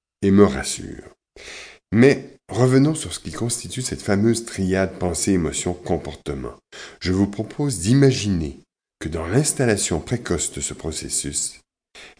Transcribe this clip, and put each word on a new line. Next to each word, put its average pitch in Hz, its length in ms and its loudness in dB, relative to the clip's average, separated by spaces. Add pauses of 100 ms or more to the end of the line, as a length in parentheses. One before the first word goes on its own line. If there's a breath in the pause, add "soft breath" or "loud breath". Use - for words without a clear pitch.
(200)
et 98 120 4
me 101 120 8
rassure. - 720 -4 (760 loud breath)
Mais 139 420 4 (140)
revenons 131 480 4
sur - 180 -8
ce - 60 -12
qui 90 100 -10
constitue 117 520 -6
cette 120 200 -6
fameuse 110 420 2
triade 95 540 -2
pensée, 87 320 -2
émotion, 87 440 0
comportement. 67 840 -6 (420 loud breath)
Je 90 140 -2
vous 98 160 2
propose 110 500 -6
d'imaginer 101 800 2 (400)
que 82 100 -8
dans 82 200 -6
l'installation 113 720 0
précoce - 500 -4
de - 100 -10
ce - 140 -6
processus, - 880 -6 (600 loud breath)